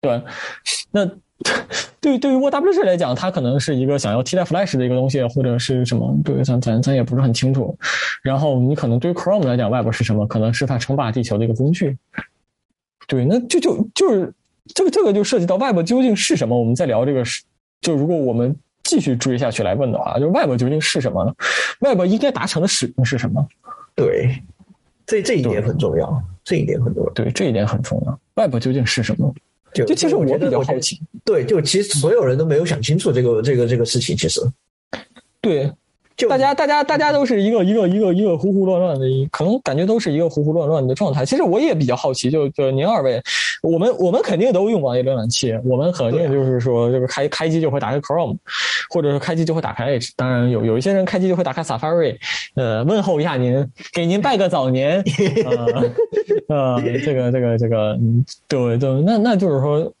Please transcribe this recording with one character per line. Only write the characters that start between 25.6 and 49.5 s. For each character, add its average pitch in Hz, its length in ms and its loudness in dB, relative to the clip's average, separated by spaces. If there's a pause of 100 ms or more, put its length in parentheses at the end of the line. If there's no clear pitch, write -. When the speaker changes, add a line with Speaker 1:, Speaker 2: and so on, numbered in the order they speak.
Speaker 2:
很 113 140 -2
重 78 220 0
要， 127 240 -2 (220)
Speaker 1:
对。 - 120 -2
Speaker 2:
这 - 0 -
一 - 80 0
点 - 160 -2
很 120 140 -2
重 - 100 -4
要。 - 80 -2
Speaker 1:
对， - 180 -2
这 196 160 -2
一 131 60 0
点 101 140 0
很 110 160 -2
重 - 240 -4
要。 135 120 -6 (160)
Web 180 240 0
究 127 140 -2
竟 131 140 0
是 117 160 -2
什 - 160 -4
么？ 139 140 0 (420)
Speaker 2:
就， 214 120 0
Speaker 1:
就 - 80 2
其 - 140 -2
实 - 80 2
我 143 220 0
比 143 120 0
较 120 100 0
好 135 180 -2
奇。 - 220 -6
Speaker 2:
我 - 320 -6
觉 175 60 4
得， - 0 -
我 - 0 -
觉 - 0 -
得， 135 60 0
对， - 20 -
就 190 140 2
其 185 220 0
实 196 160 -2
所 151 140 2
有 226 120 4
人 127 120 2
都 156 80 2
没 156 120 2
有 160 80 2
想 151 160 -4
清 143 180 0
楚 190 120 0
这 123 120 2
个， 120 180 2
这 131 160 2
个、 120 100 2
这 123 100 0
个 117 80 2
事 117 140 -2
情， - 180 -2
其 143 120 -2
实。 - 120 -2 (1000)
Speaker 1:
对， 147 320 0 (420)
Speaker 2:
就 240 140 0
Speaker 1:
大 269 80 2
家， 269 160 2
大 294 140 0
家， 294 180 2
大 302 140 0
家 294 120 2
都 285 140 2
是 233 160 2
一 202 100 2
个， 226 140 2
一 190 80 2
个， 214 160 2
一 190 100 2
个， 202 140 2
一 180 100 2
个 190 140 2
胡 185 160 0
胡 190 140 2
乱 185 120 2
乱 170 200 0
的， 131 80 0 (240)
可 - 140 -4
能 214 180 2
感 143 120 -2
觉 165 120 2
都 220 120 2
是 185 140 -2
一 143 60 0
个 170 100 2
胡 151 160 -2
胡 156 80 0
乱 160 160 0
乱 147 180 0
的 131 80 0
状 165 180 -2
态。 131 120 0
其 254 120 0
实 330 60 2
我 196 160 2
也 285 160 2
比 151 120 0
较 120 100 0
好 135 160 -2
奇， 127 180 -2
就， 147 200 0
就 135 200 0
您 135 160 0
二 202 160 0
位， 123 180 0 (420)
我 165 160 2
们， 214 200 2
我 180 120 2
们 214 120 2
肯 285 160 0
定 240 140 2
都 196 160 2
用 214 140 0
网 123 120 0
页 127 80 2
浏 135 120 0
览 113 160 -2
器， 113 340 -2
我 127 120 2
们 156 140 2
肯 135 220 -2
定 156 180 0
就 135 140 2
是 127 160 2
说， 120 300 2
Speaker 2:
对 - 0 -
啊。 - 20 2
Speaker 1:
这 131 80 2
个 127 60 0
开， 139 220 -2
开 160 200 -2
机 165 120 2
就 156 100 0
会 139 100 -2
打 107 100 -4
开 139 100 -2
Chrome， 147 360 -2 (540)
或 175 100 0
者 147 100 0
说 139 80 0
开 165 160 -4
机 165 80 0
就 160 120 0